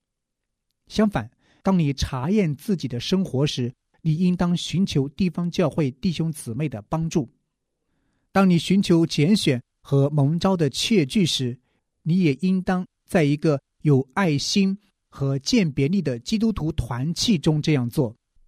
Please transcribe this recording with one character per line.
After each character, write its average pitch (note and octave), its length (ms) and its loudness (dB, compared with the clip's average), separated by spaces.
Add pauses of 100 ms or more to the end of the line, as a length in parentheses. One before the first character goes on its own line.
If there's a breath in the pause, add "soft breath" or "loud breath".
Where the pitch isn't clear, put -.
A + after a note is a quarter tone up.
(880)
相 G#3+ 220 0
反， A#2 220 -6 (320)
当 F#3+ 160 2
你 C#3+ 140 2
查 C3+ 360 -4
验 F#3 260 2
自 G3+ 200 -4
己 D3 120 -6
的 A#2+ 120 -6
生 F#3+ 260 0
活 B2+ 220 0
时， B2 260 -4 (280)
你 D#3 140 0
应 F3+ 200 2
当 F3 200 0
寻 E3+ 300 -2
求 C#3 240 -2
地 F3+ 200 -2
方 F3 200 -4
教 E3 180 0
会 D#3+ 220 -2
弟 F3 220 -4
兄 D#3+ 200 -4
姊 - 220 -10
妹 D3 160 -4
的 G#2 140 -12
帮 E3 260 -6
助。 D3 180 -2 (1040)
当 G3 160 4
你 F3 120 4
寻 F#3+ 200 0
求 E3+ 260 4
拣 D#3+ 300 2
选 C3 240 0 (220)
和 C#3 300 0
蒙 D3 260 2
召 F#3+ 180 0
的 D#3+ 140 0
确 F3+ 360 0
据 F3+ 200 0
时， B2+ 320 -2 (460)
你 E3+ 160 0
也 D#3+ 160 4
应 F#3 260 0
当 F3+ 240 -2 (220)
在 F3 160 2
一 C#3+ 120 2
个 D3 240 0 (220)
有 C#3 320 4
爱 E3+ 240 0
心 G3 400 0 (320)
和 C#3 300 -4
鉴 F#3+ 320 0
别 C3+ 160 0
力 F#3+ 160 0
的 B2+ 160 -4
基 A3 180 -4
督 A3 140 0
徒 D#3+ 220 -4
团 B2+ 420 -4
契 A3+ 200 0
中 D3+ 240 0
这 D#3 140 0
样 B2 160 0
做。 A2+ 260 -4 (320)